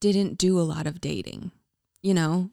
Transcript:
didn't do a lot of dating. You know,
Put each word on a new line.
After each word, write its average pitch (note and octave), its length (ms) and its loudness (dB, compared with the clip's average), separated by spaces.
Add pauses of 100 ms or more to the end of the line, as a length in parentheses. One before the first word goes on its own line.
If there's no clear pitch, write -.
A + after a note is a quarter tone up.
didn't G3+ 380 2
do F#3 220 4
a - 20 4
lot D#3 240 -2
of D#3+ 140 -8
dating. C#3+ 500 -8 (520)
You F#3+ 120 2
know, F3 380 0